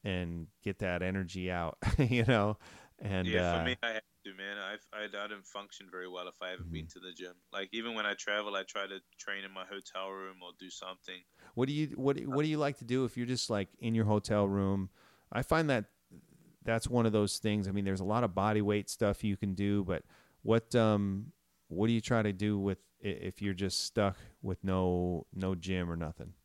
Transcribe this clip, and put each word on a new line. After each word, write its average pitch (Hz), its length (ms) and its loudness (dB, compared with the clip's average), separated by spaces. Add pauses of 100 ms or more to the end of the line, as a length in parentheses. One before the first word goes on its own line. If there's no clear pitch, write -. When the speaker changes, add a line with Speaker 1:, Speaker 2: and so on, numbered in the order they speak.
Speaker 1:
and 87 460 -4 (140)
get 98 180 -4
that 87 220 -2
energy 92 480 -2
out, 87 280 -4 (100)
<laughs> - 100 2
you 120 260 4
know? 107 340 4 (420)
And, 92 260 0
Speaker 2:
Yeah, 87 280 2
for 82 80 2
Speaker 1:
uh, - 20 0
Speaker 2:
me, 123 180 0
I 117 60 -2
have 110 140 -4 (220)
to, 98 100 -12
man. 98 240 -8
I've, 101 340 -10
I, 104 320 -6
I - 20 -6
don't 104 180 -10
function 101 460 -14
very 90 180 -10
well 90 200 -8
if - 120 -16
I 92 100 -6
haven't 90 200 -10
been 78 140 -8
Speaker 1:
Mm-hmm. 82 160 -18
Speaker 2:
to 90 60 -16
the 90 60 -12
gym. 90 200 -14 (200)
Like, 98 200 -6
even 117 220 -6
when 107 120 -2
I 101 80 0
travel, 104 400 -2
I 95 80 -2
try 98 240 -6
to 95 120 -10 (200)
train 98 260 -8
in 95 80 -14
my 95 120 -10
hotel 98 460 -10
room 95 340 -10
or 87 140 -14
do 90 120 -14
something. 92 460 -12 (380)
Speaker 1:
What 123 120 2
do 139 80 -2
you, 151 220 0
what, 135 300 2
what 139 160 0
do 156 60 2
you 151 100 2
like 143 200 0
to 127 60 -14
do 127 200 2
if 117 120 -4
you're 120 100 -2
just, 123 240 -2
like, 101 180 0 (120)
in 113 140 0
your 113 100 6
hotel 104 420 4
room? 98 440 2 (420)
I - 100 -2
find 160 280 2
that 113 160 2 (800)
that's 113 220 0
one 120 180 4
of 110 80 6
those 104 260 4
things. 104 280 2
I 95 60 -2
mean, 101 120 0
there's 95 160 0
a 92 40 -2
lot 107 180 2
of 101 120 0
body 107 280 4
weight 104 260 2
stuff 104 360 0
you 101 120 2
can 98 180 -2
do, 101 280 2
but 90 220 -2 (380)
what, 113 340 2
um, 104 560 2 (340)
what 95 220 2
do 117 40 4
you 113 80 4
try 113 220 2
to 104 100 2
do 104 260 0
with 98 200 0 (260)
i-, 104 40 -2
if 92 340 -6
you're 98 120 0
just 92 300 -2
stuck 98 320 2 (240)
with 92 220 -4
no, 90 720 2
no 95 220 -2
gym 90 340 -2
or 82 60 -2
nothing? 80 380 -8 (100)